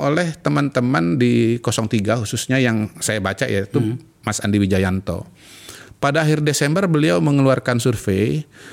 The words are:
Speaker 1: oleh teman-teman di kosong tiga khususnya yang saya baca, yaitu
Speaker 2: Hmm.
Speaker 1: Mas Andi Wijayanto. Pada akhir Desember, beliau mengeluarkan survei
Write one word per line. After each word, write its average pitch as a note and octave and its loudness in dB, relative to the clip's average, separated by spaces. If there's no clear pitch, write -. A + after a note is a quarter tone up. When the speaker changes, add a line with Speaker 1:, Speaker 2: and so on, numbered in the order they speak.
Speaker 1:
oleh D#3 -2
teman-teman C#3+ 0
di A#2+ 2
kosong A2+ -2
tiga A2 0
khususnya B2 -4
yang A2+ 0
saya A2 -4
baca, G2 -4
yaitu G2+ -2
Speaker 2:
Hmm. A#2 -2
Speaker 1:
Mas G#2+ -2
Andi G2+ 0
Wijayanto. F#2+ 0
Pada D3 0
akhir D3+ 2
Desember, D3+ 0
beliau E3 2
mengeluarkan C3+ 2
survei A#2 0